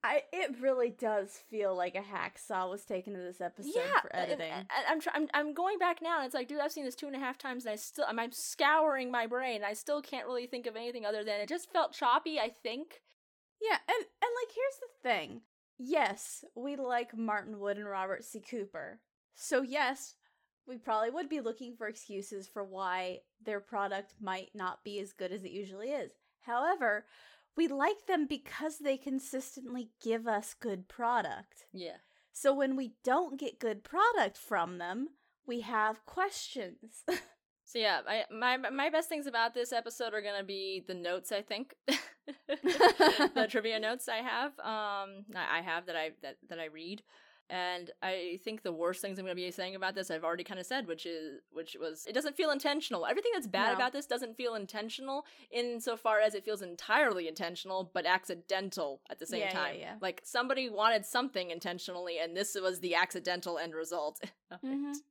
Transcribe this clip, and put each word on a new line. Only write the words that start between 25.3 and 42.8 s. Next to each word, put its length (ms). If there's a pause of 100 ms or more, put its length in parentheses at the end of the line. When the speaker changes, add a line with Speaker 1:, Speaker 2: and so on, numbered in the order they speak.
Speaker 1:
as 120
it 60
usually 400
is. 220 (300)
However, 640 (520)
we 100
like 400
them 200
because 520
they 180
consistently 920 (120)
give 280
us 260
good 320
product. 880
Speaker 2:
Yeah. 240 (360)
Speaker 1:
So 220
when 220
we 160 (100)
don't 360
get 200
good 240
product 540
from 420
them, 300 (360)
we 180
have 440
questions. 1040
<laughs> 40 (580)
Speaker 2:
So 80
yeah, 300
I, 240
my, 240
my 320
best 220
things 160
about 260
this 220
episode 400
are 80
gonna 200
be 460
the 60
notes, 380
I 100
think. 320 (120)
<laughs> 0 (600)
The 1000